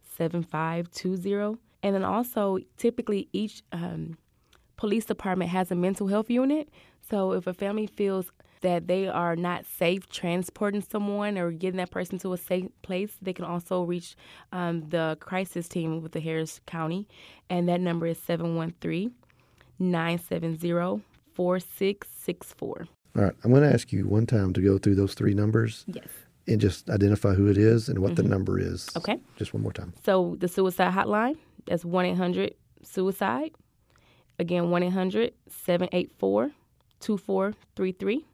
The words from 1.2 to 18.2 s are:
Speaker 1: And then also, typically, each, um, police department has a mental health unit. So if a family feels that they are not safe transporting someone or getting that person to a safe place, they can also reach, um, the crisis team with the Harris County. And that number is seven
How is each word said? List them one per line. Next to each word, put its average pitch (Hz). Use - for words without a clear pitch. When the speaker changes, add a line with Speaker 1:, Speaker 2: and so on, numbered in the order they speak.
Speaker 1:
And 202
then 190
also, 196
typically, 233
each, 208
um, 165
police 220
department 180
has 185
a 180
mental 190
health 214
unit. 269
So 190
if 185
a 185
family 208
feels 190
that 175
they 190
are 170
not 175
safe 185
transporting 190
someone 208
or 170
getting 185
that 180
person 180
to 185
a 180
safe 185
place, 190
they 185
can 175
also 175
reach, 175
um, 170
the 160
crisis 185
team 160
with 160
the 165
Harris 160
County. 170
And 175
that 175
number 170
is 165
seven 170